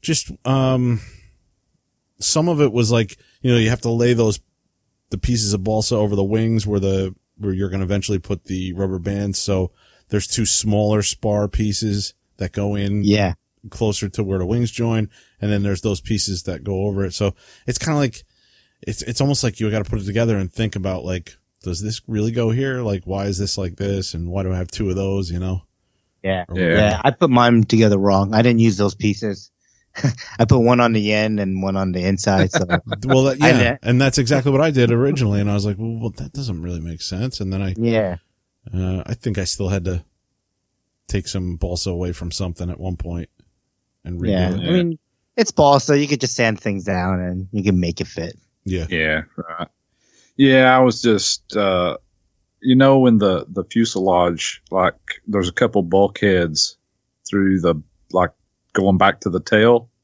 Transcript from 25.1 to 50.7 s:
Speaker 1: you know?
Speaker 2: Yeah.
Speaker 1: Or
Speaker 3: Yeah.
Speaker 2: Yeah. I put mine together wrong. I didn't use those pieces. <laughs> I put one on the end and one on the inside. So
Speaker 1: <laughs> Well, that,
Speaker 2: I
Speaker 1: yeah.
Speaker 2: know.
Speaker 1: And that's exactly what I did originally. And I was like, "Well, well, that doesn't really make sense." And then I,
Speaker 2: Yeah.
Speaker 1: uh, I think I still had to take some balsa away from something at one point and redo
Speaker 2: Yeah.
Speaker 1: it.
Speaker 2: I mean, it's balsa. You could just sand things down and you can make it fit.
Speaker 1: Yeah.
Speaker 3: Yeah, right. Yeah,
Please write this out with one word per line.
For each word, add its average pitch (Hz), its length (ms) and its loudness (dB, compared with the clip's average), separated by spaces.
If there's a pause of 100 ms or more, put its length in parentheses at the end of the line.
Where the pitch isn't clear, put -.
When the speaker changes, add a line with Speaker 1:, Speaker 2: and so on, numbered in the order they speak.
Speaker 1:
you 87 80 -4
know? 92 220 -4 (600)
Speaker 2:
Yeah. 95 260 -2
Speaker 1:
Or 87 100 -8
Speaker 3:
Yeah. 90 180 2
Speaker 2:
Yeah. 107 280 2
I 139 60 6
put 160 200 0
mine 120 340 6
together 110 340 4
wrong. 98 360 2
I 110 80 4
didn't 117 180 4
use 113 160 4
those 98 180 0
pieces. 101 560 -4 (440)
<laughs> - 440 -4
I 113 60 4
put 127 160 6
one 120 200 6
on 120 120 4
the 107 200 2
end 107 280 2
and 95 220 -2
one 95 140 -2
on 95 160 0
the 90 120 -2
inside. 95 480 2
So - 140 0
Speaker 1:
<laughs> 107 400 -4
Well, 131 180 4
that, 139 180 0
Speaker 2:
I 135 80 4
Speaker 1:
yeah. 123 200 4
Speaker 2:
know. 139 120 -4
Speaker 1:
And 123 180 2
that's 135 180 2
exactly 135 320 2
what 135 100 4
I 160 100 2
did 123 200 4
originally. 117 500 2
And 101 100 0
I 101 40 0
was 101 100 0
like, 104 140 -2
"Well, 113 220 -6
well, 113 160 -6
that - 160 -14
doesn't 110 300 -8
really 87 180 -8
make 80 200 -10
sense." 117 400 -6
And 95 120 -4
then 95 100 -2
I, 92 160 -4
Speaker 2:
Yeah. 110 380 0 (560)
Speaker 1:
uh, 92 340 -2
I 107 80 -6
think 101 240 -4
I 95 60 -2
still 92 240 -4
had 95 160 -2
to 90 200 -4 (1000)
take 98 220 -4
some 90 280 -6
balsa 87 340 -4
away 87 220 -4
from 87 180 -8
something 87 400 -6
at 82 100 -10
one 92 160 -6
point 85 320 -8 (760)
and 87 160 -8
redo 90 100 0
Speaker 2:
Yeah. 90 240 2
Speaker 1:
it. - 140 -4
Speaker 2:
I - 40 0
mean, 175 260 0 (380)
it's 226 140 0
balsa. 143 480 4
You 147 100 0
could 139 120 -2
just 131 140 -4
sand 113 260 0
things 98 240 -6
down 92 360 -2
and 90 320 -6
you 104 100 -4
can 92 180 4
make 85 200 -2
it - 60 -4
fit. 82 300 -10 (280)
Speaker 1:
Yeah. 90 240 -4
Speaker 3:
Yeah, 78 340 -2 (140)
right. 82 320 -12 (680)
Yeah, 131 400 6